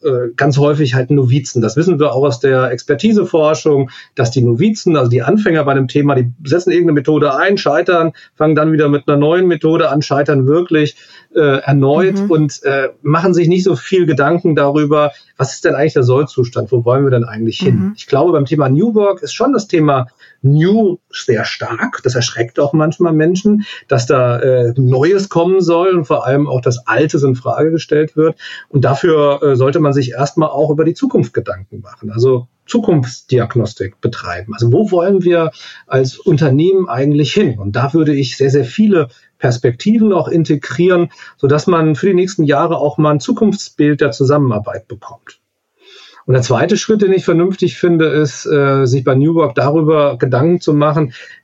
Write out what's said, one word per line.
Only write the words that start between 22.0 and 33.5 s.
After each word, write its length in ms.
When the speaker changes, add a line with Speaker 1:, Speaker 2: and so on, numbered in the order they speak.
Speaker 1:
Das 120
erschreckt 440
auch 120
manchmal 400
Menschen, 540
dass 180
da, 340
äh, 380
Neues 500
kommen 320
soll 360
und 100
vor 200
allem 220
auch 140
das 260
Altes 360
in 120
Frage 360
gestellt 440
wird. 220
Und 160
dafür, 560
äh, 140
sollte 240
man 120
sich 200
erstmal 380
auch 200
über 160
die 80
Zukunft 400
Gedanken 480
machen, 300
also 360
Zukunftsdiagnostik 1300